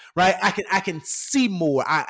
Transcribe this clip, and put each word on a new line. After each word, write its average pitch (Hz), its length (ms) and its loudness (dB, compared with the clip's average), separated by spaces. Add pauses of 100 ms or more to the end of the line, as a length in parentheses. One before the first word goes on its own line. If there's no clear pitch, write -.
(140)
right? 185 280 4
I 196 80 2
can, 202 200 -4
I 190 100 2
can 170 240 -6
see - 440 0
more. 160 400 0
I, 151 220 0